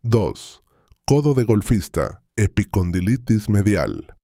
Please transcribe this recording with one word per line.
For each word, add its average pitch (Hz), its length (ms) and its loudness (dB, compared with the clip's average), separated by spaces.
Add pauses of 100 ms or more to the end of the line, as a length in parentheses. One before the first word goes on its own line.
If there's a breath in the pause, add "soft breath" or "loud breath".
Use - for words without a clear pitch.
Dos, 113 600 -2 (400)
codo 147 280 2
de 127 120 2
golfista, 104 760 0 (120)
epicondilitis 101 1120 0
medial. 95 760 -2